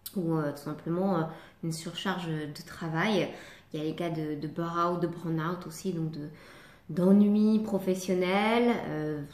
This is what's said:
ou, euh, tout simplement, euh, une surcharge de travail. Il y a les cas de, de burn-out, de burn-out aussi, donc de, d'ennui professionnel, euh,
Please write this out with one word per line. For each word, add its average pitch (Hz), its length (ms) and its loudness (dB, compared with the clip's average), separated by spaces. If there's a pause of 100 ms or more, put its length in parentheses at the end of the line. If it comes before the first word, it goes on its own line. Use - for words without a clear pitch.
(160)
ou, 165 220 0
euh, 147 140 0
tout - 120 -10
simplement, 170 540 0
euh, 160 60 2 (420)
une 160 80 -2
surcharge 175 540 -6
de 151 380 -6
travail. 170 640 0 (460)
Il 156 60 -4
y 151 40 -4
a - 20 -2
les 160 100 -2
cas 170 140 -4
de, 151 300 -4
de 156 80 -6
burn-out, 170 540 0
de 170 60 0
burn-out 165 600 -4
aussi, 180 260 -6
donc 160 180 -2
de, 147 160 -8 (600)
d'ennui 208 720 6
professionnel, 196 1160 2 (120)
euh, 151 340 -4 (120)